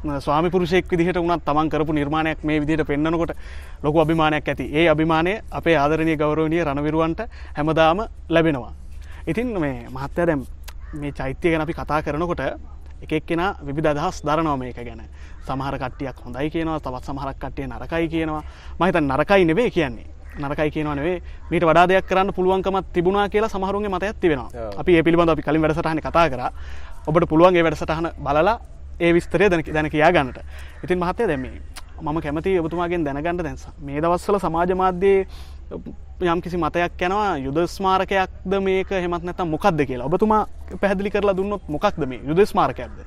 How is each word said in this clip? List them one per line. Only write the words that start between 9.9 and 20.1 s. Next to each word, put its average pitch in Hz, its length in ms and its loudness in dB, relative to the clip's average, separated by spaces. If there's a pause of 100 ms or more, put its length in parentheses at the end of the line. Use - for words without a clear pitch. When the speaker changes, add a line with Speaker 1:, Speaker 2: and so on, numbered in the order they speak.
Speaker 1:
දැන් 147 140 2 (500)
මේ 147 200 -6
චෛත්‍ය 135 400 -2
ගැන 160 100 2
අපි 156 120 -4
කතා 147 280 -2
කරනකොට 160 380 -2 (600)
එක - 100 -8
එක්කෙනා 170 440 -2 (100)
විවිධ 151 240 0
අදහස් 151 340 -2
දරනවා 151 340 0
මේක 123 180 -8
ගැන. 117 260 -12 (400)
සමහර 135 360 -4
කට්ටියක් 131 440 -6
හොඳයි 123 280 -4
කියනවා, 160 300 -2
තවත් 127 260 -8
සමහරක් 139 340 -6
කට්ටිය 139 280 -8
නරකයි 127 420 -2
කියනවා. 160 320 -2 (300)
මම 165 140 0
හිතන්නේ 156 320 2
නරකයි 185 280 6
නෙවෙයි 175 260 2
කියන්නේ. 131 340 -2 (340)